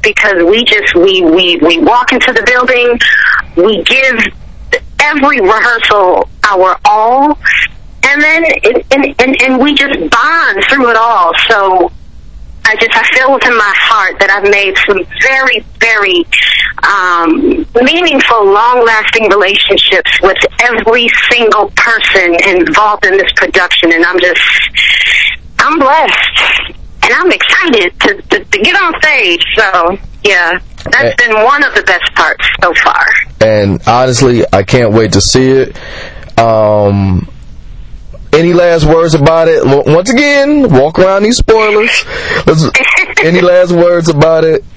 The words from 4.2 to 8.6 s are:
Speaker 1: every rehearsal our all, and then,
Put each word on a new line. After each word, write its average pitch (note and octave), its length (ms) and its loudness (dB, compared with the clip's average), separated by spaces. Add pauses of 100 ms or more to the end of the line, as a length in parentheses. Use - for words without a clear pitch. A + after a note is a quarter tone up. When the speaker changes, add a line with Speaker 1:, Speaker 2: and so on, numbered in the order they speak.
Speaker 1:
every C#4+ 400 0
rehearsal G#3 880 0 (200)
our F#3 360 2
all, A#3+ 540 2 (680)
and C#4+ 180 0
then, D#4+ 220 0 (200)